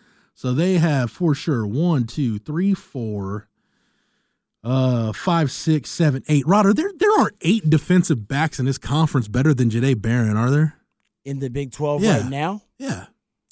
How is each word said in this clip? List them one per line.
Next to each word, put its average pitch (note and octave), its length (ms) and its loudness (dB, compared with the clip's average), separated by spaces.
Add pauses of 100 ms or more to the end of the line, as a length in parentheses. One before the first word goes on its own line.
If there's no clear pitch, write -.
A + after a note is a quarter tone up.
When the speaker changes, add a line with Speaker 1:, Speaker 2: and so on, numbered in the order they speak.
(340)
Speaker 1:
So B2+ 180 -4
they F3 260 2
have D3 320 2
for D#3+ 260 0
sure B2 280 -2
one, C3+ 420 0
two, A#2 340 -2
three, F#3 340 -2
four, G#2 720 -8 (1160)
uh, B2 500 0
five, E3 380 0
six, - 400 -2
seven, D3 380 0
eight. D3+ 180 2
Roder, G3 280 4
there, E4 240 0
there G#4 200 4
aren't G#3+ 240 0
eight F#3+ 280 2
defensive D#3 580 2
backs D3 300 -2
in C3 80 -2
this C3+ 120 -2
conference C#3+ 500 0
better C3+ 260 2
than A#2+ 160 2
Jahdae A#2 320 0
Barron, A2+ 340 0
are A#2+ 140 0
there? D3 260 0 (480)
Speaker 2:
In C#3 140 -6
the C3+ 100 -6
Big C3+ 240 -8
Twelve D3 300 -4
Speaker 1:
Yeah. G3+ 200 4
Speaker 2:
right B2+ 80 -6
now? D#3+ 320 -6 (160)
Speaker 1:
Yeah. A3+ 280 -10 (460)